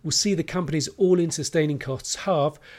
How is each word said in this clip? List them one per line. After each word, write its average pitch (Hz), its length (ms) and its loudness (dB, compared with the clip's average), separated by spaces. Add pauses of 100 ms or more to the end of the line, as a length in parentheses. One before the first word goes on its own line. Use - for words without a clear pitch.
will 151 80 -2
see 202 200 2
the 165 120 0
company's 156 460 -2
all-in 175 420 4
sustaining 151 480 0
costs - 340 -6
halve 151 460 0 (180)